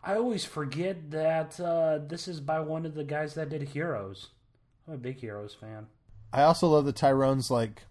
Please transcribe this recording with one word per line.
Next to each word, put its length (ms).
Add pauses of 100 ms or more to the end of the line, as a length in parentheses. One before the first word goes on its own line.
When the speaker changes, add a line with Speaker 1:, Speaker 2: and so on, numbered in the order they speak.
Speaker 1:
I 120
always 280
forget 680
that, 480
uh, 400
this 280
is 140
by 180
one 260
of 100
the 80
guys 320
that 140
did 120
Heroes. 680 (580)
I'm 80
a 20
big 220
Heroes 360
fan. 320 (460)
Speaker 2:
I 100
also 240
love 180
that 100
Tyrone's 540
like 420